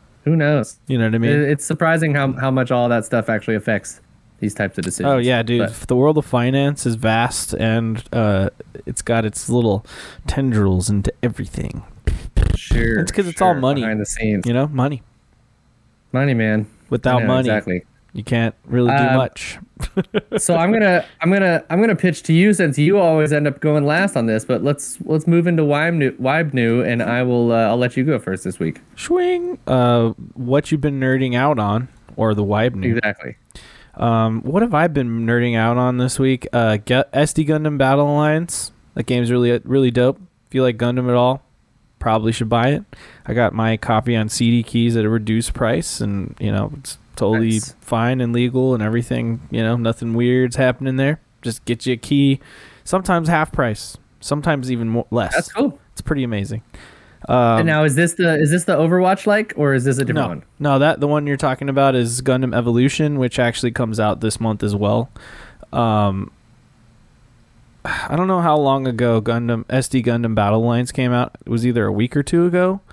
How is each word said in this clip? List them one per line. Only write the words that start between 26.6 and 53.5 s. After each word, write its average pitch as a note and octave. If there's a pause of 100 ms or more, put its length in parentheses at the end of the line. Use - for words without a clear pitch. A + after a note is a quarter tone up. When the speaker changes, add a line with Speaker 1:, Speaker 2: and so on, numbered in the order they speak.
Speaker 1:
and A#2+
I A#2+
will, A#2+
uh, A2+
I'll A2+
let B2
you C3+
go C#3+
first F#2+
this F#2
week. D#2+ (160)
Speaker 2:
Swing. F4
Uh, A#2+ (240)
what C3
you've D3+
been C#3
nerding C3
out C#3
on, G#2+ (280)
or A2
the G#2
Wibe G#2+
New. G2
Speaker 1:
Exactly. G2+ (600)
Speaker 2:
Um, A2+
what E3+
have A#3
I D#3+
been A#2+
nerding A#2+
out A2+
on B2+
this B2
week? C3
Uh, A2
Gu-, B2
S D3
D D#3
Gundam D3+
Battle C#3
Alliance. D3+ (220)
That -
game's B2
really, A#2+
really C3
dope. B2 (280)
If -
you C3
like B2
Gundam B2
at A#2+
all, B2+ (580)
probably A2
should A2+
buy A#2
it. D3 (420)
I B2+
got A#2
my A2+
copy A#2
on G#2+
C A#2
D A#2+
keys A#2
at A2
a G#2
reduced A2
price, C3
and, G2+
you G#2+
know, G2+
it's - (160)
totally A2+
Speaker 1:
Nice. A2
Speaker 2:
fine A#2+
and A#2
legal B2+
and A2
everything. A#2 (120)
You A2+
know, A2+
nothing A2+
weird's B2
happening C3
there. C#3 (220)
Just -
get A#2
you B2+
a A#2+
key, C#3 (420)
sometimes F3
half D#3+